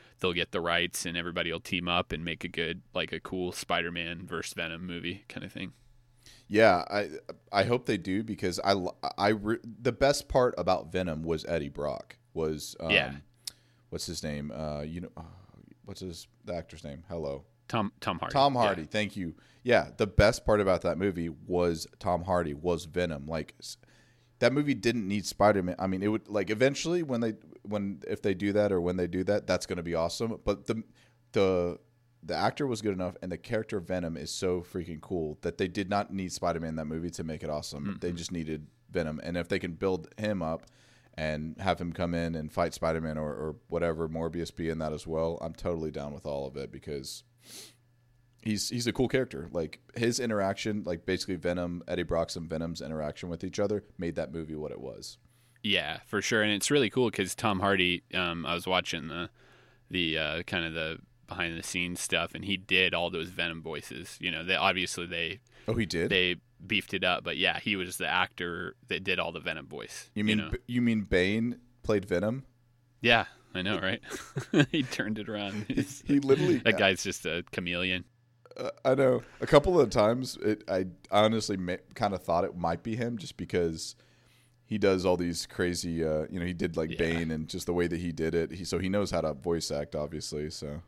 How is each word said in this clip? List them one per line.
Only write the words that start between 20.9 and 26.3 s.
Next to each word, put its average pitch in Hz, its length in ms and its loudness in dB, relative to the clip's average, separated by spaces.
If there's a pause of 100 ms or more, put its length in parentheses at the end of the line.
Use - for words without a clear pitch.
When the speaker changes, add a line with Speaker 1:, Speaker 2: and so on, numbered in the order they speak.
Speaker 2:
movie 87 300 0
was 87 580 0 (120)
Tom 87 260 0
Hardy, 87 300 2
was 80 320 0
Venom. 80 400 -2
Like, 78 340 -4
s-, - 160 -14 (600)
that 120 140 6
movie 147 220 2
didn't 113 340 2
need 98 180 0
Spider-Man. 101 520 6
I 95 100 0
mean, 95 140 0
it 104 60 4
would, 107 200 0
like, 101 220 0